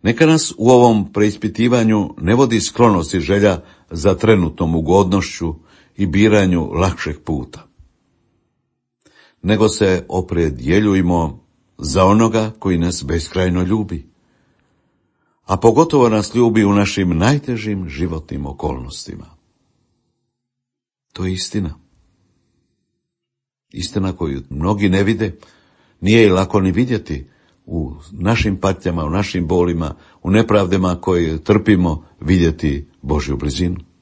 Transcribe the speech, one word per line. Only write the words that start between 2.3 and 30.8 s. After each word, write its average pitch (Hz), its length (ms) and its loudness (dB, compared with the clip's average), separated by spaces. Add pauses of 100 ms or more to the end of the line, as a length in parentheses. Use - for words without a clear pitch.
vodi 117 260 2
sklonost 98 520 2
i 92 60 -2
želja 98 420 0 (300)
za 85 260 0
trenutnom 90 580 0
ugodnošću 90 800 0 (400)
i 101 100 -2
biranju 95 680 2
lakšeg 85 520 -4
puta, - 440 -8 (1700)
nego 104 280 2
se 92 400 0
opredjeljujmo 87 1400 0 (320)
za 80 280 0
onoga 110 540 2
koji 92 180 -2
nas 85 300 -4
beskrajno 90 560 -2
ljubi, 92 460 -4 (1300)
a 95 140 -2
pogotovo 123 520 4
nas 107 260 -2
ljubi 110 300 2
u 101 80 4
našim 92 440 0
najtežim 107 720 -2
životnim 73 560 -8
okolnostima. 67 800 -10 (1900)
To 92 120 -8
je 92 80 -4
istina. 92 420 -6 (1900)
Istina 92 440 -6
koju 67 360 -6
mnogi 95 400 -2
ne 98 140 2
vide, 101 360 -2 (640)
nije 110 220 4
je 98 100 6
lako 95 280 2
ni 92 100 2
vidjeti 95 560 -4 (380)
u 76 280 -8 (180)
našim 101 460 -2
patnjama, 87 480 -4
u 76 40 -4
našim 92 380 -4
bolima, 85 480 0 (280)
u 90 80 -4
nepravdama 98 720 2